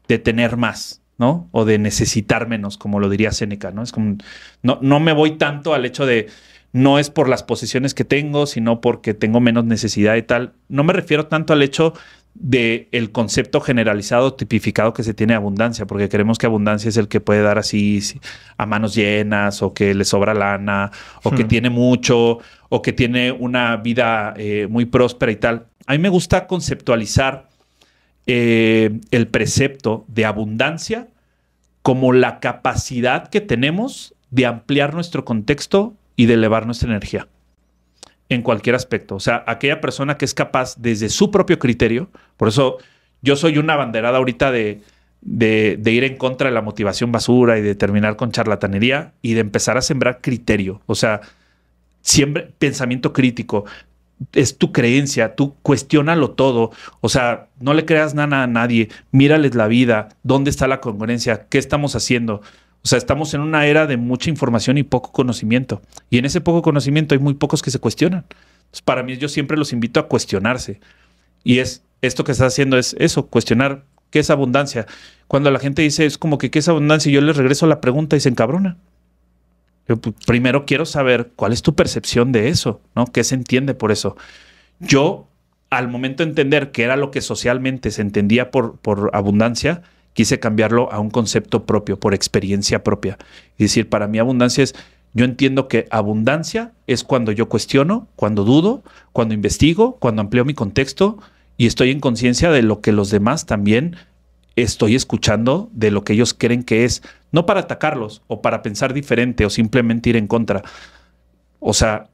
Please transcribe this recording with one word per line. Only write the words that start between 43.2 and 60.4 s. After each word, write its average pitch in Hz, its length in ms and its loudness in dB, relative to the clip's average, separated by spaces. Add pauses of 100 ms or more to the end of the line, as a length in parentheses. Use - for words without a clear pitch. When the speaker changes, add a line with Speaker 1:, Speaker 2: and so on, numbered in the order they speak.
Speaker 1:
yo 143 140 2
soy 151 200 0
una 151 160 0
abanderada 120 460 0
ahorita 127 340 0
de, 104 300 -4 (400)
de, 110 580 2
de 110 120 2
ir 120 120 2
en 131 120 -4
contra 131 320 -2
de 123 60 0
la 113 60 0
motivación 107 500 -4
basura 117 480 4
y 107 40 0
de 104 120 0
terminar 104 420 0
con 117 140 -4
charlatanería 110 920 -2
y 117 120 -2
de 113 60 2
empezar 110 380 -2
a 131 40 0
sembrar 123 380 -2
criterio. 104 640 -2
O 110 100 -2
sea, 107 280 0 (800)
siempre 147 560 0
pensamiento 127 560 -2
crítico. 117 500 0 (680)
Es - 260 0
tu - 140 0
creencia, 127 640 0
tú 139 260 0
cuestiónalo 147 680 2
todo. 120 400 2 (280)
O 120 80 0
sea, 120 380 0 (140)
no 131 120 0
le 156 140 2
creas 156 280 2
nada 147 280 0
a 127 60 0
nadie. 117 400 2 (240)
Mírales 143 420 4
la 113 140 2
vida. 117 400 2 (160)
¿Dónde 139 260 2